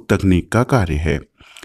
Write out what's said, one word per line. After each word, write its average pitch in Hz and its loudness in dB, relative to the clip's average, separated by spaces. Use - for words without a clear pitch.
तकनीक 92 0
का 113 2
कार्य 101 0
है। 73 -2